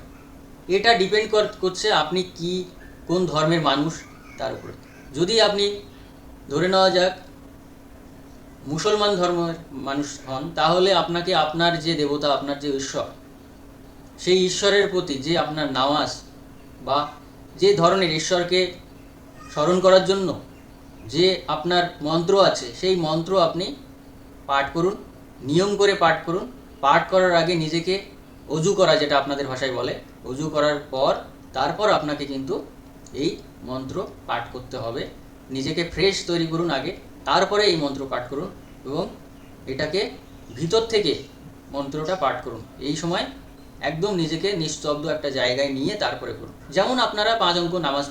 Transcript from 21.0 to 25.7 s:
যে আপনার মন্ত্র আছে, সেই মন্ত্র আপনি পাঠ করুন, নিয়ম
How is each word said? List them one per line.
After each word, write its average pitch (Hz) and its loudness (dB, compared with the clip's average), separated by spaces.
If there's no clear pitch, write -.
যে 175 2
আপনার 175 0
মন্ত্র 170 4
আছে, - 0
সেই 190 2
মন্ত্র 165 0
আপনি 180 0
পাঠ 139 0
করুন, 180 0
নিয়ম 180 2